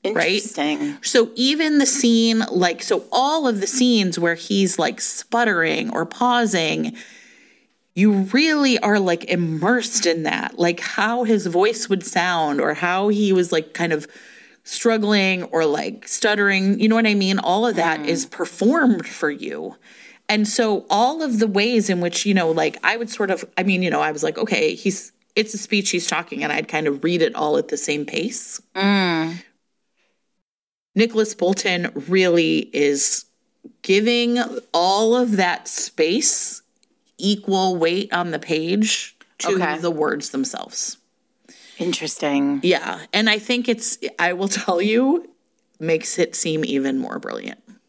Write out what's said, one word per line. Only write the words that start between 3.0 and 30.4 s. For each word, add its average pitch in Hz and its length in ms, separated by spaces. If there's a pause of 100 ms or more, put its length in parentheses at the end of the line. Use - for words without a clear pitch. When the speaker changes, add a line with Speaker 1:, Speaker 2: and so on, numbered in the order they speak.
Speaker 1:
all 277 360
of 208 140
the 196 60
scenes 214 520
where 170 160
he's, 196 420
like, 156 240
sputtering 175 920
or 165 140
pausing, 220 920 (1000)
you 208 160
really 262 680
are, 208 200
like, 175 260
immersed 175 800
in 165 180
that, - 360
like, 170 200
how 233 440
his 214 240
voice 196 420
would 190 160
sound 165 560
or 151 140
how 185 340
he 208 240
was, 180 180
like, 156 220
kind 170 180
of 151 160 (560)
struggling 202 840
or, 165 200
like, - 420
stuttering, 202 720
you 220 80
know 220 80
what 226 120
I 208 80
mean? 196 240
All 202 260
of 220 120
that 160 240
Speaker 2:
Mm. 147 60
Speaker 1:
is 165 200
performed 220 800
for - 240
you. 80 440 (520)
And 214 200
so 214 420
all 254 320
of 254 160
the 220 80
ways 208 420
in 180 140
which, 175 240
you 202 80
know, 175 160
like, 156 340
I 214 140
would 233 140
sort 196 180
of, 180 160 (120)
I 180 60
mean, 185 200
you 170 80
know, 147 100
I 156 100
was 151 120
like, 156 160
"Okay, 208 340
he's, - 380 (240)
it's 214 180
a 214 60
speech, 202 320
he's 175 160
talking," 160 360
and 151 80
I'd 156 160
kind 156 200
of 143 160
read 170 180
it - 140
all 151 220
at 147 100
the 147 100
same 147 300
pace. - 520 (160)
Speaker 2:
Mm. 180 680 (1500)